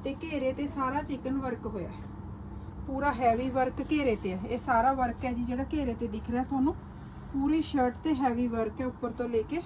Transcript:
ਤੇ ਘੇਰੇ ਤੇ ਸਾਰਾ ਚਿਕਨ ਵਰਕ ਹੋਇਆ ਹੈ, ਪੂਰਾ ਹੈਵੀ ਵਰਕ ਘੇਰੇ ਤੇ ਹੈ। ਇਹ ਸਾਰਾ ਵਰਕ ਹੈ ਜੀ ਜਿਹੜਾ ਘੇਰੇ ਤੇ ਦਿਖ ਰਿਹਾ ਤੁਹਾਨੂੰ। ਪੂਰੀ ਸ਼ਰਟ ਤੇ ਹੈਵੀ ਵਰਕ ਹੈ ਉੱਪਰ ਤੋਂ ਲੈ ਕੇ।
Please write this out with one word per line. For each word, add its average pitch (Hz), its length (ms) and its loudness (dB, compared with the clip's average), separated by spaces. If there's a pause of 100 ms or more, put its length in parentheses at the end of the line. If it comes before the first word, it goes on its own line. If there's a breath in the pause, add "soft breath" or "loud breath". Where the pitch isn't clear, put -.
ਤੇ 277 180 -2
ਘੇਰੇ 285 300 0
ਤੇ 285 140 -2
ਸਾਰਾ 277 360 0
ਚਿਕਨ 269 380 -2
ਵਰਕ 247 260 -4
ਹੋਇਆ 190 220 -4
ਹੈ, - 140 -10 (840 loud breath)
ਪੂਰਾ 269 260 2
ਹੈਵੀ 240 380 4
ਵਰਕ 254 400 2
ਘੇਰੇ 277 260 4
ਤੇ 185 180 -2
ਹੈ। 185 140 -4
ਇਹ 233 100 0
ਸਾਰਾ 233 340 4
ਵਰਕ 254 320 0
ਹੈ 247 80 0
ਜੀ 240 120 -2
ਜਿਹੜਾ 247 280 -2
ਘੇਰੇ 269 220 0
ਤੇ 233 140 -4
ਦਿਖ 220 220 -4
ਰਿਹਾ 247 140 2
ਤੁਹਾਨੂੰ। 277 300 2 (580 loud breath)
ਪੂਰੀ 302 300 4
ਸ਼ਰਟ 254 420 2
ਤੇ 311 100 4
ਹੈਵੀ 247 340 2
ਵਰਕ 226 320 -2
ਹੈ 254 60 0
ਉੱਪਰ 247 260 -4
ਤੋਂ 240 160 -2
ਲੈ 226 140 2
ਕੇ। 302 240 -2